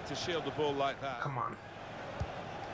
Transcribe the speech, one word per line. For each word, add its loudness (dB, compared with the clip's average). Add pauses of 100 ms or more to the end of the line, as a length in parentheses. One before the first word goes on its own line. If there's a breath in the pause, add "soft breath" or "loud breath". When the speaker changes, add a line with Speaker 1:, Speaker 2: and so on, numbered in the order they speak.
Speaker 1:
to -2
shield 2
the 0
ball 4
like 4
that. 0
Speaker 2:
Come 0
on. 2 (1200)